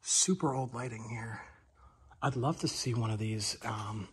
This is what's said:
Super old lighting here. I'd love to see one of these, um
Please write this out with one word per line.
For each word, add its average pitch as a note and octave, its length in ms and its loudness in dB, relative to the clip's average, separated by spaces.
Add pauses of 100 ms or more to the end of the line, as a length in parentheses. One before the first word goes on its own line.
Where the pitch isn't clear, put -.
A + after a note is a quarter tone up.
Super E3 520 4
old C3 200 -2
lighting A#2 360 -6
here. A2+ 320 -6 (800)
I'd C#3 140 2
love C3 240 2
to - 80 0
see - 260 0
one A2+ 180 2
of G#2+ 80 0
these, G#2+ 440 0
um G#2+ 500 -4